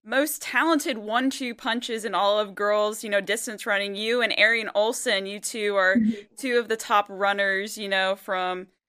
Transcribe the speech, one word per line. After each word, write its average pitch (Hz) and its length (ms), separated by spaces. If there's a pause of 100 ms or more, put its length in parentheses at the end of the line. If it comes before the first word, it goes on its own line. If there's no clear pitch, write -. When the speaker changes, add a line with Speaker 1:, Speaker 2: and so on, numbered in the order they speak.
Speaker 1:
most 262 340
talented 294 560
one-two 240 580
punches 226 520
in 202 80
all 202 240
of 202 160
girls, 208 500
you 220 60
know, 202 100
distance 208 460
running. 202 280
You 226 280
and 214 160
Arian 220 360
Olsen, 208 520
you 202 120
two 208 380
are 190 200
Speaker 2:
Mm-hmm. 214 420
Speaker 1:
two 247 200
of 220 100
the 226 100
top 208 320
runners, 196 680
you 214 140
know, 190 260
from 185 520 (200)